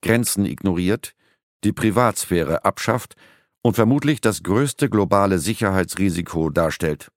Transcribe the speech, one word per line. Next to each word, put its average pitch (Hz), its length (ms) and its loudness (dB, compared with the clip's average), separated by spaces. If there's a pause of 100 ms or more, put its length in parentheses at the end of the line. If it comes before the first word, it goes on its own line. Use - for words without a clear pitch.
Grenzen 107 440 2
ignoriert, 90 680 -2 (500)
die 104 100 0
Privatsphäre 92 920 0
abschafft - 500 -4 (460)
und 110 140 2
vermutlich 135 460 2
das 110 200 0
größte 135 480 0
globale 101 480 2
Sicherheitsrisiko 90 1120 -2
darstellt. 78 680 -2